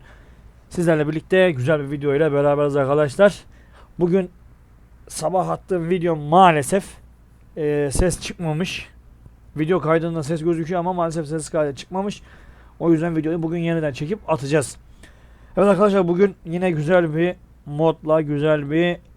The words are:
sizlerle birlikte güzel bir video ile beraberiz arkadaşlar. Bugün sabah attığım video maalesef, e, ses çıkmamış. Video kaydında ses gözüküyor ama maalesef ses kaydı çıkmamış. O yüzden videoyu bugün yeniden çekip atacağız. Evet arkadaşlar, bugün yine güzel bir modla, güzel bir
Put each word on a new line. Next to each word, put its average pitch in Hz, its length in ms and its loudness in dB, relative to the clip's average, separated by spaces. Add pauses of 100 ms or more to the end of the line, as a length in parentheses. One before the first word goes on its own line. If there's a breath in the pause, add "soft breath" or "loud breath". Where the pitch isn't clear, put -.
(680 soft breath)
sizlerle 165 400 0
birlikte 180 420 2
güzel 147 300 0
bir 139 100 -8
video 143 240 -2
ile 151 180 2
beraberiz 143 440 2
arkadaşlar. 147 640 2 (600 soft breath)
Bugün 180 320 0 (760)
sabah 165 400 -2
attığım 165 420 -4
video 170 260 0
maalesef, 160 680 4 (720)
e, 147 360 -2
ses 180 280 0
çıkmamış. - 680 -6 (680)
Video 156 240 0
kaydında 165 420 -2
ses 156 220 -6
gözüküyor 170 360 -2
ama 180 120 -4
maalesef 165 340 -4
ses 151 240 -8
kaydı 151 240 -2
çıkmamış. 196 480 -8 (580 soft breath)
O 165 120 2
yüzden 165 240 0
videoyu 160 260 -2
bugün 165 160 -4
yeniden 165 340 -2
çekip 156 380 -8
atacağız. 139 460 0 (800 soft breath)
Evet 196 120 4
arkadaşlar, 196 400 4
bugün 180 260 2 (100)
yine 175 260 -2
güzel 160 460 0
bir 175 180 0 (320)
modla, 156 540 0
güzel 147 500 0
bir 175 260 0 (200)